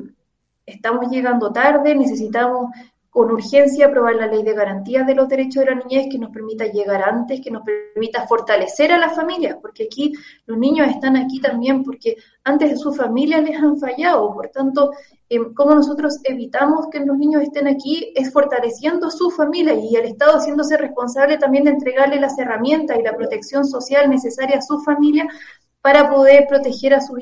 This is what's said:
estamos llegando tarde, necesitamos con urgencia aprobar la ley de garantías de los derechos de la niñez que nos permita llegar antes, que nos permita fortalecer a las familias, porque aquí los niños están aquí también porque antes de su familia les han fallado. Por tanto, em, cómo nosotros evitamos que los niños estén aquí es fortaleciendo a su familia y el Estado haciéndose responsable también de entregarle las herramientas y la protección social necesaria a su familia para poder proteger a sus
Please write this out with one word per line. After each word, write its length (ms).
estamos 460
llegando 420
tarde, 420
necesitamos 760
con 220
urgencia 540
aprobar 280
la 140
ley 160
de 100
garantías 500
de 120
los 120
derechos 360
de 60
la 120
niñez 260
que 100
nos 120
permita 360
llegar 360
antes, 380
que 100
nos 140
permita 640
fortalecer 640
a 60
las 180
familias, 440
porque 240
aquí 280
los 100
niños 320
están 280
aquí 240
también 420
porque 340
antes 260
de 60
su 160
familia 480
les 180
han 200
fallado. 540
Por 180
tanto, 420
em, 260
cómo 200
nosotros 480
evitamos 680
que 80
los 180
niños 240
estén 240
aquí 480
es 180
fortaleciendo 760
a 20
su 200
familia 440
y 220
el 80
Estado 320
haciéndose 400
responsable 640
también 260
de 60
entregarle 500
las 180
herramientas 600
y 20
la 140
protección 480
social 440
necesaria 500
a 40
su 180
familia 460
para 300
poder 380
proteger 460
a 60
sus 220